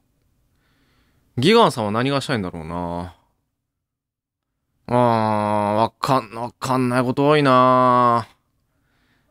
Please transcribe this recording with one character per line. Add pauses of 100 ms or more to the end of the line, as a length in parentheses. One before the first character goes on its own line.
(1400)
ギ
ガ
ン
さ
ん
は
何
が
し
た
い
ん
だ
ろ
う
な。 (1700)
あ
ー、 (800)
わ
か
ん-、
わ
か
ん
な
い
こ
と
多
い
な。 (1040)